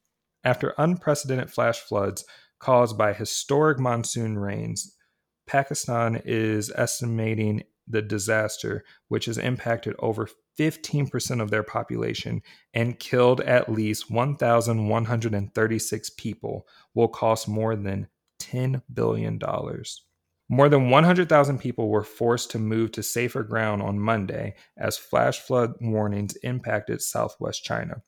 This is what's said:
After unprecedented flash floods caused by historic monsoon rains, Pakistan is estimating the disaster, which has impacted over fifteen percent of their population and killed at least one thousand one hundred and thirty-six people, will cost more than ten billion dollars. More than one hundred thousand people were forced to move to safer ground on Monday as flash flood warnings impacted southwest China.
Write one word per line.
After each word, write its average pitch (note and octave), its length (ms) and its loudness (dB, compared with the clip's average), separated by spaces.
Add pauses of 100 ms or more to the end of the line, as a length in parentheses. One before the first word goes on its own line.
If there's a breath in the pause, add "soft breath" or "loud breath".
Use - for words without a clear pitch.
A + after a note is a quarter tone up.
(420)
After - 340 -2
unprecedented C#3+ 760 0
flash A#2 280 0
floods G2 460 -4 (340 loud breath)
caused A#2+ 400 4
by G#2+ 160 2
historic C#3 640 0
monsoon A#2+ 600 -2
rains, G#2 560 -6 (520)
Pakistan A#2 760 -2
is A2 500 0
estimating A2 880 0 (260)
the A2+ 140 0
disaster, G#2+ 840 -2 (240 soft breath)
which A2+ 180 -2
has A2+ 120 -4
impacted A#2 600 -2
over A2 300 -2 (280)
fifteen D#3 500 0
percent B2+ 340 -4
of G#2+ 100 -2
their A2 120 2
population A2+ 800 -4 (300 soft breath)
and A#2 260 -2
killed B2 440 4
at B2 280 2
least G#2+ 400 -2
one B2+ 260 0
thousand A#2 520 2
one A2+ 160 2
hundred A2+ 300 -2
and G2+ 200 -4
thirty-six A2 560 -2
people, - 560 -8 (280 soft breath)
will A2+ 140 6
cost A2+ 400 0
more A2 280 0
than G2 320 -4 (300)
ten C3 440 -2 (100)
billion A2 460 -2
dollars. - 640 -6 (460)
More C#3 220 6
than C3+ 180 6
one C#3 160 8
hundred F3+ 240 6
thousand C#3+ 300 6
people A#2 320 -2
were G#2+ 140 2
forced A#2+ 480 0
to A#2+ 60 -4
move A2 340 0
to G#2+ 100 -6
safer A#2+ 400 -2
ground A2 400 0
on G2+ 160 -2
Monday G#2 560 0 (240 soft breath)
as G#2+ 180 -2
flash - 440 0
flood A#2+ 400 0
warnings G#2 560 -2
impacted A2+ 680 -4
southwest - 640 -4
China. - 440 -6